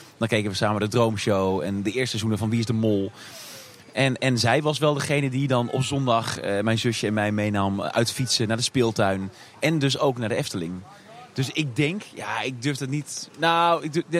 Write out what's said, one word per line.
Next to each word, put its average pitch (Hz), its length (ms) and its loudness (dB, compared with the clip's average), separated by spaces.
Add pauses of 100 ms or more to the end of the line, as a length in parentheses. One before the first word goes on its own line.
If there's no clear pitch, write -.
(180)
Dan 113 100 0
keken 107 220 2
we 95 60 -6
samen 107 240 0
de 107 80 2
Droomshow 101 720 2
en 98 200 -2
de 101 80 -2
eerste 123 180 -2
seizoenen 110 300 0
van 107 120 0
Wie 117 80 2
is 113 80 0
de 117 60 0
Mol. 107 380 2 (840)
En, 131 260 2
en 127 200 0
zij 120 240 4
was 147 160 0
wel 151 160 4
degene 143 360 0
die 135 180 0
dan 120 220 2
op 131 120 0
zondag, 127 580 0
eh, 101 220 0
mijn 113 160 2
zusje 113 280 0
en 104 80 0
mij 104 180 2
meenam 101 500 0
uit 113 300 0
fietsen 120 360 0
naar 113 80 0
de 120 60 -4
speeltuin. 101 680 0 (300)
En 160 180 2
dus 135 200 2
ook 135 200 2
naar 113 100 -2
de 113 80 -2
Efteling. 87 360 -4 (600)
Dus - 200 -2
ik 143 240 -2
denk, 165 260 0 (120)
ja, 110 260 -6
ik 120 220 -6
durf 139 160 -2
het 135 120 -6
niet. - 480 -8
Nou, 170 460 4
ik 156 80 -6
durf, 165 120 0 (160)